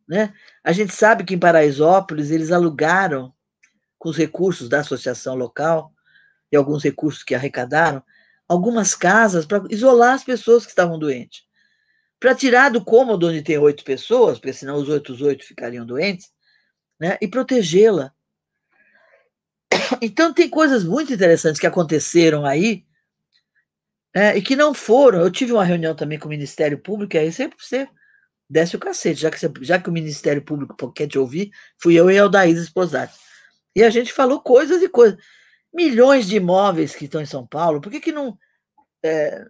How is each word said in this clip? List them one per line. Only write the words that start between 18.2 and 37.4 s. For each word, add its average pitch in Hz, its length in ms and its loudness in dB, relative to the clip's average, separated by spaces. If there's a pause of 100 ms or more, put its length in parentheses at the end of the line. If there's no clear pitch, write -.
<coughs> - 300 -4
Então, 277 320 -2
tem 330 160 2
coisas 269 360 0
muito 269 280 -4
interessantes 170 480 2
que 180 60 0
aconteceram 156 800 0
aí, 180 380 -2 (1300)
né, 208 220 2
e 196 60 -2
que 262 140 -2
não 294 160 2
foram. 233 480 4
Eu 185 100 2
tive 240 220 -4
uma 208 120 2
reunião 165 300 -2
também 151 240 -8
com 156 80 -16
o 151 40 -10
Ministério 147 480 -4
Público, 202 380 -8
e - 20 2
aí 160 140 -2
sempre 277 280 -10
você 269 280 -8 (600)
desce 160 280 0
o - 20 -6
cacete, 180 420 -6
já 156 100 -2
que - 80 -14
você, - 120 -6 (120)
já 175 180 -2
que 180 100 -8
o - 20 -4
Ministério 151 500 -4
Público 143 500 -10
quer - 160 -8
te 139 100 -4
ouvir, 147 320 -4 (260)
fui 170 180 2
eu 175 160 6
e 196 80 4
a 208 40 8
Aldaísa 180 400 4
Esposati. 160 640 -6 (500)
E 214 80 6
a 226 60 6
gente 233 200 -2
falou 269 300 0
coisas 311 420 4
e 381 60 0
coisas. 233 300 4 (540)
Milhões 269 540 4
de 208 100 -2
imóveis 180 580 0
que 147 100 -14
estão 151 160 -8
em 147 60 -10
São 131 200 -12